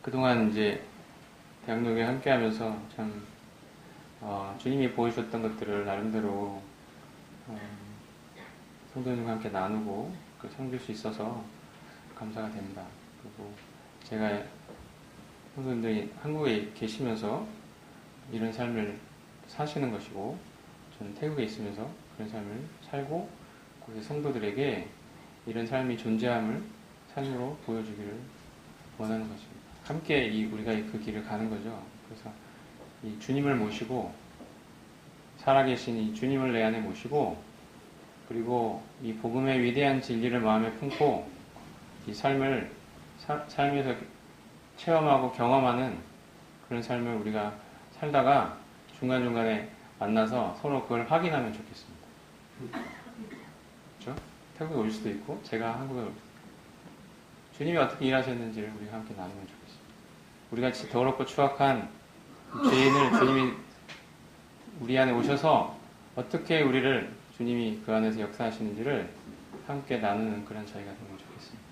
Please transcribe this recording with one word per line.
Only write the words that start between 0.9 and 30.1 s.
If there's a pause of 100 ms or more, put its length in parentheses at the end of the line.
대학로교회
함께하면서 (160)
참, (960)
어,
주님이
보여주셨던
것들을
나름대로, (880)
어, (1300)
성도님과
함께
나누고 (260)
그
섬길
수
있어서 (720)
감사가
됩니다. (380)
그리고 (520)
제가 (1120)
성도님들이
한국에
계시면서 (840)
이런
삶을 (480)
사시는
것이고, (640)
저는
태국에
있으면서 (260)
그런
삶을 (280)
살고, (600)
거기서
성도들에게 (600)
이런
삶이
존재함을 (540)
삶으로
보여주기를 (840)
원하는
것입니다. (300)
함께